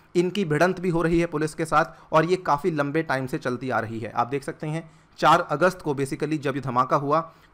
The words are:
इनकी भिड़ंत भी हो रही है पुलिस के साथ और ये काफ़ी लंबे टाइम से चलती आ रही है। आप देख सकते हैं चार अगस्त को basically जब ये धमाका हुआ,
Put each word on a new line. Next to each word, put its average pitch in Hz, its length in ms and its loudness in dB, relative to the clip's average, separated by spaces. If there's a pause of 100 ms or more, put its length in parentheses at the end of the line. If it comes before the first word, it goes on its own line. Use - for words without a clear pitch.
(160)
इनकी 180 300 2
भिड़ंत 170 340 2
भी 180 100 -2
हो 170 120 0
रही 170 180 2
है 170 60 2
पुलिस 151 280 -4
के 165 120 -4
साथ - 480 -2
और 160 120 6
ये 175 120 2
काफ़ी 175 340 0
लंबे 147 320 0
टाइम 131 240 -2
से 139 100 -6
चलती 127 320 -4
आ 117 100 0
रही 110 200 -6
है। 107 120 -8
आप 117 160 -2
देख 135 160 -4
सकते 156 240 -10
हैं 160 220 -6 (300)
चार 170 320 4
अगस्त 180 300 2
को 151 120 -2
basically 143 460 -4
जब 135 160 -4
ये 139 60 -6
धमाका 135 340 0
हुआ, 147 360 0 (220)